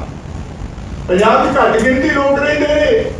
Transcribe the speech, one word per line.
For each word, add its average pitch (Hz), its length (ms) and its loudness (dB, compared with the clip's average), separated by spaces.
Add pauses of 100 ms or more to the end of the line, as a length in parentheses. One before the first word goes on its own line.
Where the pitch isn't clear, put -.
(1080)
ਪੰਜਾਬ 220 380 4
'ਚ 277 120 -2
ਘੱਟ 226 240 2
ਗਿਣਤੀ 262 280 2
ਲੋਕ 277 280 2
ਰਹਿੰਦੇ 294 360 0
ਨੇ, 277 300 2 (160)